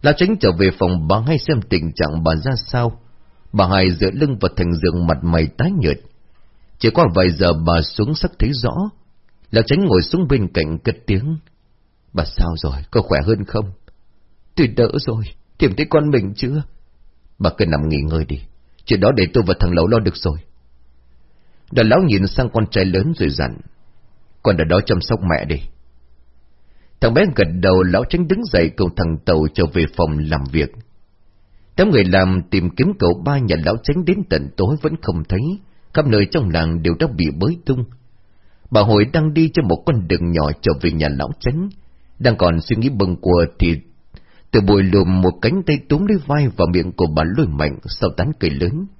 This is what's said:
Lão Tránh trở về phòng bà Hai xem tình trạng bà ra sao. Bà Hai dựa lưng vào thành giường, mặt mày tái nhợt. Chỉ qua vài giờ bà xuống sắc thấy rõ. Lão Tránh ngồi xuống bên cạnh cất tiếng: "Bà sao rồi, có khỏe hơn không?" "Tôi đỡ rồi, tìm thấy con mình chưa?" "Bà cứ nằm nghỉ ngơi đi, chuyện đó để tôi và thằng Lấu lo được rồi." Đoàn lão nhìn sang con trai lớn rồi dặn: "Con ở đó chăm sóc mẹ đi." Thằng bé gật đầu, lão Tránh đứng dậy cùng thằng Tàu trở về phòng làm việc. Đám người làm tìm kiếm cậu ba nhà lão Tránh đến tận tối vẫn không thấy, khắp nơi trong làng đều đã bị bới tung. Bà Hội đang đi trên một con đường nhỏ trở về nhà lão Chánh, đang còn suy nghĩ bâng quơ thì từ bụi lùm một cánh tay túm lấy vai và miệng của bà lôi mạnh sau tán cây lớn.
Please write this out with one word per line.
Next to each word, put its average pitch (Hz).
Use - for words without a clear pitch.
Lão 147
Tránh 196
trở 95
về 92
phòng 90
bà 95
Hai 156
xem 127
tình 82
trạng 80
bà 80
ra 80
sao. 120
Bà 98
Hai 92
dựa 95
lưng 139
vào 95
thành 87
giường, 85
mặt 82
mày 82
tái 175
nhợt. 80
Chỉ 110
qua 165
vài 92
giờ 87
bà 85
xuống 110
sắc -
thấy 110
rõ. 120
Lão 113
Tránh 175
ngồi 95
xuống 165
bên 117
cạnh 80
cất -
tiếng: 127
"Bà 87
sao -
rồi, 71
có 113
khỏe -
hơn 101
không?" 107
"Tôi 147
đỡ 113
rồi, 110
tìm 110
thấy 156
con 151
mình 104
chưa?" 139
"Bà 90
cứ 104
nằm 80
nghỉ 78
ngơi 80
đi, 71
chuyện 101
đó 101
để 95
tôi 117
và 92
thằng 87
Lấu 85
lo 113
được 101
rồi." 78
Đoàn 110
lão 135
nhìn 98
sang 123
con 107
trai 95
lớn 95
rồi 82
dặn: 69
"Con 101
ở 80
đó 85
chăm 92
sóc 107
mẹ 71
đi." 71
Thằng 113
bé 170
gật 98
đầu, 92
lão 92
Tránh 175
đứng 190
dậy 170
cùng 90
thằng 82
Tàu 78
trở 95
về 82
phòng 78
làm 76
việc. 73
Đám 196
người 123
làm 92
tìm 90
kiếm -
cậu 87
ba 139
nhà 107
lão 95
Tránh 175
đến 180
tận 71
tối 101
vẫn 156
không 85
thấy, 92
khắp 151
nơi 104
trong 123
làng 82
đều 85
đã 160
bị 85
bới 147
tung. 131
Bà 110
Hội 107
đang 156
đi 160
trên 165
một 170
con 113
đường 85
nhỏ 76
trở 104
về 85
nhà 78
lão 69
Chánh, 160
đang 117
còn 82
suy 110
nghĩ 117
bâng 98
quơ 87
thì 85
từ 107
bụi 98
lùm 95
một 90
cánh 170
tay 147
túm 160
lấy 208
vai 143
và 87
miệng 90
của 87
bà 78
lôi -
mạnh 73
sau -
tán 120
cây 85
lớn. 87